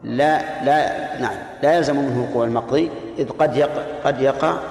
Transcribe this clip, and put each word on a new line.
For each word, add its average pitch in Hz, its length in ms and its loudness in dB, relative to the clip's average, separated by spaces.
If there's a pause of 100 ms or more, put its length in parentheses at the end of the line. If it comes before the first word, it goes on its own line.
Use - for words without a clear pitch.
لا، 135 600 0
لا، 143 560 0
نعم، 113 160 -4 (260)
لا 151 140 4
يلزم 147 200 2
منه 123 340 0
وقوع 117 140 2
المقضي، 123 460 0 (280)
إذ 139 100 -2
قد 151 280 2
يقع، - 260 2 (220)
قد 131 160 0
يقع 139 340 2 (160)